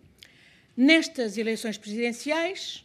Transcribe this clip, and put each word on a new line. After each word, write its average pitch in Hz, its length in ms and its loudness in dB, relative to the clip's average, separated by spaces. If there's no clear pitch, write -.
Nestas 262 640 4
eleições 220 400 -4
presidenciais 240 1080 -4